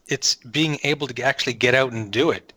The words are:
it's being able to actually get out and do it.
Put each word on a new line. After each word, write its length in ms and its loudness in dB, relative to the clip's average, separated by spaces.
it's 280 -2
being 480 -2
able 240 -2
to 160 -8
actually 300 0
get 200 2
out 200 4
and 180 -6
do 200 2
it. 260 -6